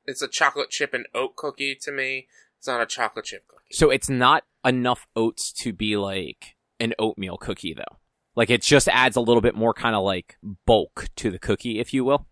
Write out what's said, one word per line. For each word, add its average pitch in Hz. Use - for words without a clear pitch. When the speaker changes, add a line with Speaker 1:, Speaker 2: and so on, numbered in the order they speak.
Speaker 1:
it's 139
a 135
chocolate -
chip -
and 123
oat 127
cookie 139
to -
me. 131
It's -
not 123
a 110
chocolate 113
chip -
cookie. -
Speaker 2:
So 151
it's -
not 131
enough 123
oats 113
to 117
be, 104
like, 98
an 117
oatmeal 98
cookie, 92
though. -
Like, 117
it 120
just 143
adds 127
a 123
little 117
bit 113
more 110
kinda, 113
like, 95
bulk 104
to 113
the 90
cookie, 110
if -
you 131
will. 139